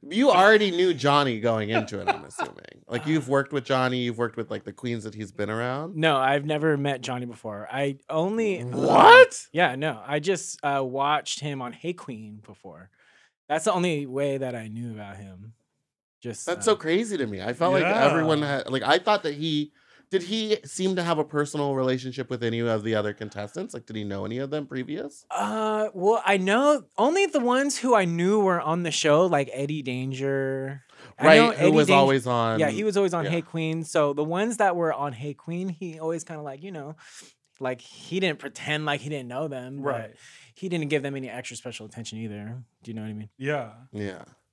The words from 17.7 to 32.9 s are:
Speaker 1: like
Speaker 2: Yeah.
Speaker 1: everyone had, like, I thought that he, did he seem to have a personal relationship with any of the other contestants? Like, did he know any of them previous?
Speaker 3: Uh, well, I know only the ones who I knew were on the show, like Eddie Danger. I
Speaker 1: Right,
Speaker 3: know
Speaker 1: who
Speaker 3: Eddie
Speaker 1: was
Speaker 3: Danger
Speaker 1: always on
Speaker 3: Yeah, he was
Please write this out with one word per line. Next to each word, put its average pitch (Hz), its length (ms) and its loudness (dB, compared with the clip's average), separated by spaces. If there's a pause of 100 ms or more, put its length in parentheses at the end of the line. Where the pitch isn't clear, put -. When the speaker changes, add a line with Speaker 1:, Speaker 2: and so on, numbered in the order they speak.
Speaker 1:
like 185 100 4
Speaker 2:
Yeah. 185 220 2
Speaker 1:
everyone 156 360 0
had, 143 280 -4
like, 131 140 -2
I 151 160 4
thought 208 240 0
that 147 120 -4
he, 151 360 -4 (380)
did 185 140 -2
he 214 400 -2
seem 185 320 -4
to 180 80 -4
have 170 140 0
a 151 80 -2
personal 147 500 -4
relationship 127 540 -4
with 120 140 -6
any 117 160 -2
of 113 240 0
the 110 120 0
other 104 180 -2
contestants? 104 600 -10
Like, 120 140 -14
did 110 100 -14
he 107 80 -8
know 98 200 -8
any 113 120 -6
of 135 120 -8
them 147 180 -6
previous? 143 640 -10
Speaker 3:
Uh, 214 640 -2
well, 196 300 2
I 196 140 2
know 233 460 2 (140)
only 330 280 4
the 311 160 0
ones 254 380 0
who 247 140 2
I 202 120 4
knew 175 340 2
were 185 220 2
on 165 220 -2
the 165 80 -4
show, 156 340 4
like 143 260 0
Eddie 143 300 -4
Danger. 135 1000 -4 (360)
I 139 60 2
Speaker 1:
Right, 156 120 12
Speaker 3:
know - 140 8
Speaker 1:
who 214 60 -6
Speaker 3:
Eddie - 140 6
Speaker 1:
was 151 160 6
Speaker 3:
Danger 143 100 6
Speaker 1:
always 135 300 4
on 117 320 2
Speaker 3:
Yeah, 156 100 2
he 202 160 -4
was 208 100 -2